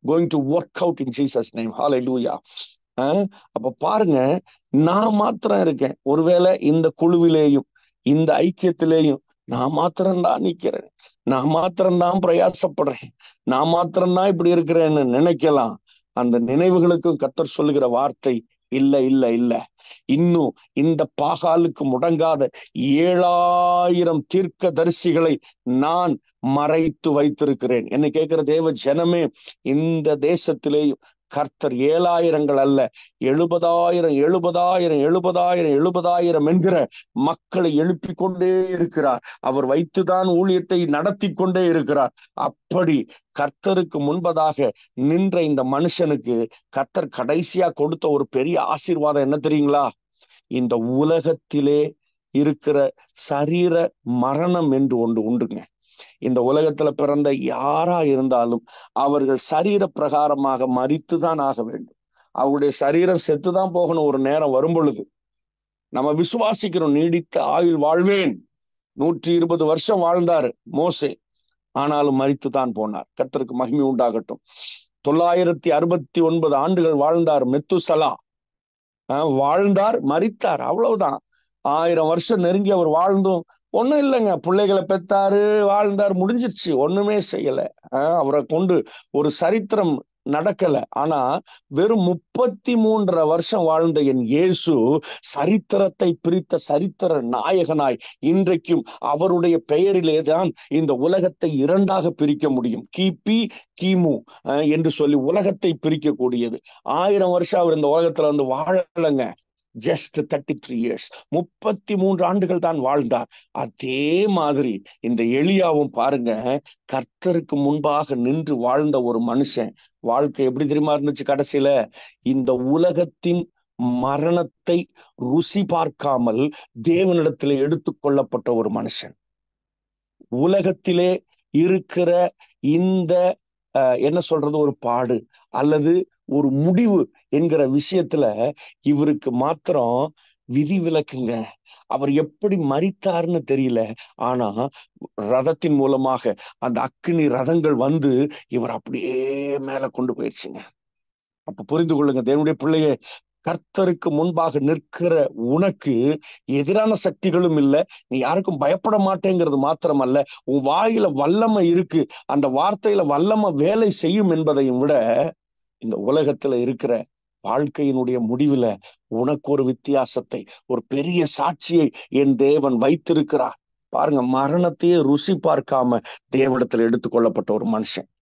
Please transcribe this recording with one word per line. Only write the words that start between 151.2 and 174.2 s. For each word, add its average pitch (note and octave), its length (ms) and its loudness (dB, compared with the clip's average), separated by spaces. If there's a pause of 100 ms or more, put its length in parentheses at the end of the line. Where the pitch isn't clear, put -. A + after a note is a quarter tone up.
அப்ப G#2 160 -16
புரிந்து D#3+ 320 0
கொள்ளுங்க, C#3 280 0
தேவனுடைய D3 340 0
பிள்ளையே, D#3 400 0 (440)
கர்த்தருக்கு F3 680 -2
முன்பாக D#3+ 500 -2
நிற்கிற D3+ 760 0
உனக்கு C#3+ 640 -2 (500)
எதிரான F3+ 500 0
சக்திகளும் F3 640 0
இல்ல, C#3+ 280 2 (220)
நீ B2+ 100 -4
யாருக்கும் E3 400 -2
பயப்பட F#3 400 0
மாட்டேங்கிறது F#3 640 0
மாத்திரமல்ல, C#3 640 0 (200)
உன் C3+ 220 -2
வாயில G3+ 480 2
வல்லமை F#3+ 540 2
இருக்கு, E3+ 400 0 (180)
அந்த C#3 220 0
வார்த்தையில F#3+ 580 0
வல்லமை F#3+ 480 0
வேலை G3 380 2
செய்யும் F#3+ 380 0
என்பதையும் C#3 500 0
விட, D3 160 0 (840)
இந்த A2+ 140 -6 (120)
உலகத்துல C#3+ 520 0
இருக்கிற A#2+ 440 -4 (400)
வாழ்க்கையினுடைய B2+ 760 -2
முடிவுல B2 460 0 (420)
உனக்கு C3 440 -4
ஒரு C#3 140 0
வித்தியாசத்தை, B2+ 800 -4 (200)
ஒரு B2 220 -4
பெரிய D#3+ 380 -2
சாட்சியை D#3 640 0 (200)
என் C#3 280 2
தேவன் C3 420 2
வைத்திருக்கிறார். D3 800 0 (360)
பாருங்க, D3 300 0